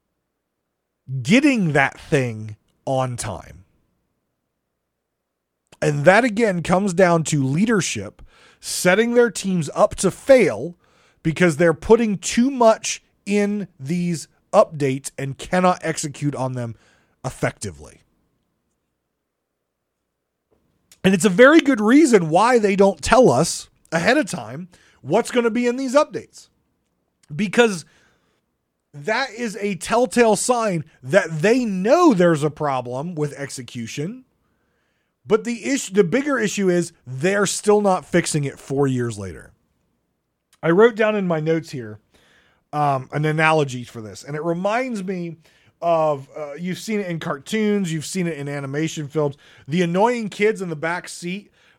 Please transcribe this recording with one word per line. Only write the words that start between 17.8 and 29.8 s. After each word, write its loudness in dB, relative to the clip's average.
And 4
it's 0
a 4
very 8
good 0
reason 4
why 4
they 0
don't 2
tell 6
us 0
ahead 2
of -2
time -10
what's -2
gonna 0
be -2
in -2
these -6
updates. -2
Because 0
that -4
is -8
a -6
telltale 2